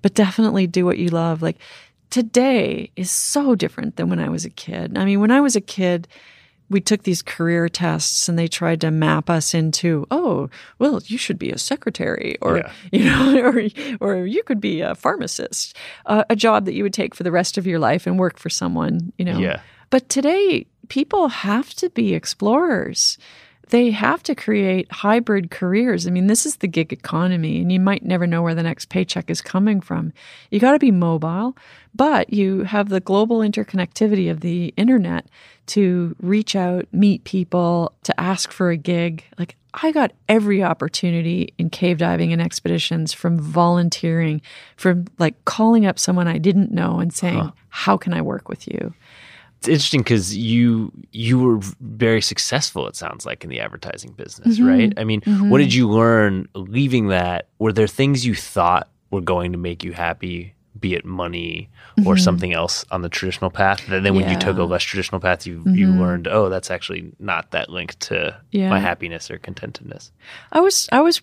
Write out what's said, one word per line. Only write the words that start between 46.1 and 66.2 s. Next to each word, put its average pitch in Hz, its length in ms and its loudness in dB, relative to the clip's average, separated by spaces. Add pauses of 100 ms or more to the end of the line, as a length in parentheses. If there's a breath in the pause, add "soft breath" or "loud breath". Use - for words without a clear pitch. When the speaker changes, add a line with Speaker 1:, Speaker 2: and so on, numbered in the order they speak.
Speaker 1:
I 165 120 -2
didn't 185 340 4
know 170 260 0
and 170 140 -2
saying, 175 260 -2
Speaker 2:
Huh. 156 120 -2 (180)
Speaker 1:
"How - 280 0
can 175 160 -4
I 165 80 -2
work - 280 -6
with - 180 -12
you?" - 280 -8 (640 loud breath)
Speaker 2:
It's - 100 -6
interesting 143 340 2
'cause 104 320 0
you, 113 560 2 (220)
you 117 260 0
were 120 220 4 (200)
very 113 420 0
successful, 101 680 -4
it - 80 -14
sounds - 300 -12
like, - 180 -10
in 78 60 -14
the 60 100 -8
advertising - 520 -12
business, - 460 -2
Speaker 1:
Mm-hmm. 247 80 6
Speaker 2:
right? 240 300 6
I - 80 -4
mean, 214 160 0
Speaker 1:
Mm-hmm. 202 300 2
Speaker 2:
what 135 80 6
did 131 160 4
you 123 140 4
learn 107 640 4
leaving 113 540 0
that? 90 400 -2 (100)
Were 110 140 2
there 107 140 4
things 135 400 0
you 110 80 0
thought 87 540 0 (220)
were 98 100 -2
going 87 320 -2
to 87 60 -6
make 87 260 -8
you 90 80 -10
happy, 87 600 -8 (260)
be 92 140 -2
it 85 100 -4
money 85 640 -8 (380 loud breath)
or 98 80 4
Speaker 1:
Mm-hmm. 92 80 4
Speaker 2:
something 90 320 2
else 85 360 -2
on 92 120 -4
the 85 80 -6
traditional 92 400 -6
path? 98 380 0
That 95 140 -2
then 98 120 2
when 95 160 2
you 92 80 0
took 92 180 0
a 92 40 -2
Speaker 1:
Yeah. 85 60 2
Speaker 2:
less 87 160 -2
traditional 92 380 -6
path, 90 260 -2
you, 85 200 -12
you 180 220 4
Speaker 1:
Mm-hmm. 92 120 4
Speaker 2:
learned, 87 280 -2